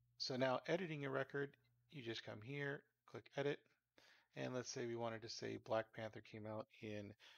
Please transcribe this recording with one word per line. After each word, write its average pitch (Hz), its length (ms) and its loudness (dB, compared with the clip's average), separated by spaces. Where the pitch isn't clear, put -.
so 131 200 0
now 127 280 6
editing 160 400 2
a 135 40 0
record, 139 420 0
you 147 100 -10
just 113 220 -2
come 110 200 -8
here, 143 380 -2
click 117 140 -10
edit, 143 220 2
and 131 200 -2
let's 123 160 0
say 123 160 0
we 117 80 0
wanted 113 260 0
to 113 80 -10
say 113 340 -2
Black 110 220 4
Panther 110 360 -6
came 107 160 -6
out 107 180 -2
in 104 320 -4